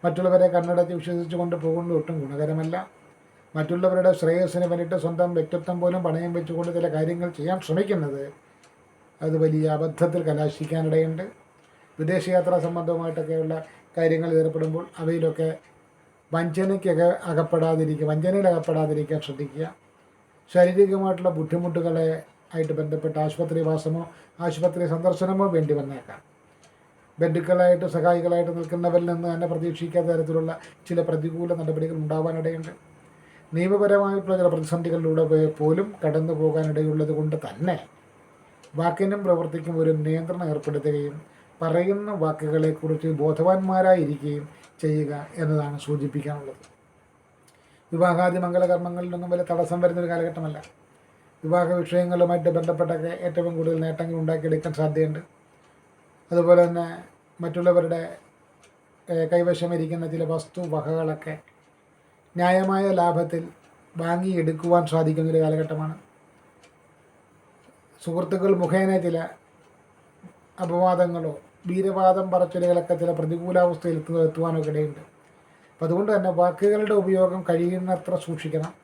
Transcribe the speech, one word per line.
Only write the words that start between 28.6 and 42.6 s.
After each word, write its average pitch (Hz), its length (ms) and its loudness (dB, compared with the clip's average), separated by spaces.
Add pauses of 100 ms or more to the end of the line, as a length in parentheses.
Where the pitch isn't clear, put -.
നിന്ന് 170 220 -2
തന്നെ 165 200 -4
പ്രതീക്ഷിക്കാത്ത 165 540 -2
തരത്തിലുള്ള 160 460 0 (360)
ചില 170 200 0
പ്രതികൂല 165 520 -2
നടപടികൾ 160 420 -4
ഉണ്ടാവാനിടയുണ്ട്. 160 680 -4 (840)
നിയമപരമായിട്ടുള്ള 196 840 2
ചില 175 140 4
പ്രതിസന്ധികളിലൂടെ 160 760 0
പോ-, 156 280 4
പോലും 160 300 2 (140)
കടന്നു 160 380 0
പോകാനിടയുള്ളത് 156 760 0
കൊണ്ട് 156 180 -2 (100)
തന്നെ 160 300 -4 (1040)
വാക്കിനും 196 440 0
പ്രവൃത്തിക്കും 165 580 0
ഒരു 160 80 4 (160)
നിയന്ത്രണം 165 460 -2
ഏർപ്പെടുത്തുകയും 147 640 -4 (460)
പറയുന്ന 190 480 0 (120)
വാക്കുകളെക്കുറിച്ച് 156 880 0 (140)